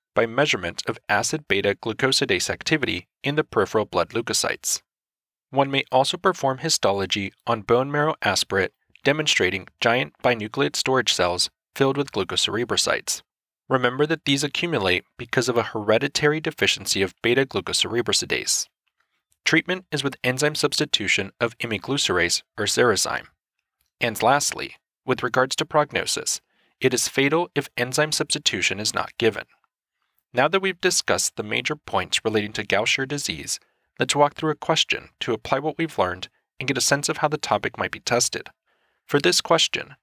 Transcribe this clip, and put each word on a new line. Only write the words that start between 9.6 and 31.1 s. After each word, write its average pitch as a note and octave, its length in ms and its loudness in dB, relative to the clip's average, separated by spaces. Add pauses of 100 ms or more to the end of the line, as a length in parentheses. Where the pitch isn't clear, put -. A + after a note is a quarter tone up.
giant B2 320 2 (100)
binucleate B2 520 0
storage C3 360 2
cells F2 380 2 (240)
filled C3+ 240 2
with - 140 -4
glucocerebrosides. - 1120 -2 (440)
Remember B2+ 380 2
that D#3 200 -2
these C#3 180 2
accumulate A#2+ 600 0 (120)
because B2 320 -2
of A#2+ 80 2
a A2+ 60 2
hereditary A#2+ 760 2
deficiency - 640 -2
of F#2+ 220 -2
beta B2+ 240 4
glucocerebrosidase. - 1200 -2 (760)
Treatment F3 480 0
is C#3+ 120 -2
with C#3 200 -4
enzyme C3 300 0
substitution G#2 800 -2 (100)
of A#2 160 -2
imiglucerase G2 840 -2 (160)
or G#2+ 60 -2
Cerezyme. A2+ 600 2 (720)
And A2+ 220 -2
lastly, C#3 540 2 (280)
with B2+ 200 -2
regards B2+ 320 0
to D#3 100 -2
prognosis, - 760 -2 (380)
it B2+ 140 2
is - 140 0
fatal D#3 480 0
if - 200 -2
enzyme C3 360 -2
substitution G#2+ 680 -2
is - 140 -2
not - 240 -4
given. A2 280 2 (840)
Now B2+ 160 2
that F#3+ 140 2
we've F#3+ 180 -4
discussed - 580 0